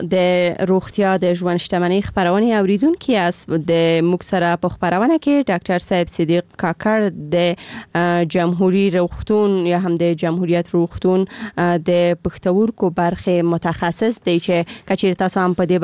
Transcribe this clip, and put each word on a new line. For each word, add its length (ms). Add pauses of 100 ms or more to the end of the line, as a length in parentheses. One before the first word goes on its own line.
(140)
د 20 (560)
روغتیا 440
د 160 (100)
ژوند 240
شتمنۍ 420
خپرونې 500
اوریدونکي 580
است. 340
د 220 (380)
موږ 200
سره 260
په 180
خپرونه 440
کې 340
ډاکټر 260
صاحب 380
صدیق 280 (200)
کاکړ 340 (380)
د، 180 (400)
آ، 300 (100)
جمهوري 500 (140)
روغتون 580 (100)
یا 200
هم 80
د 180 (120)
جمهوریت 500
روغتون، 560
آ، 460
د 360 (140)
پښتورګو 720
برخې 540
متخصص 720
دی 140
چې 480
که 80
چیرې 200
تاسو 300
هم 100
په 100
دې 200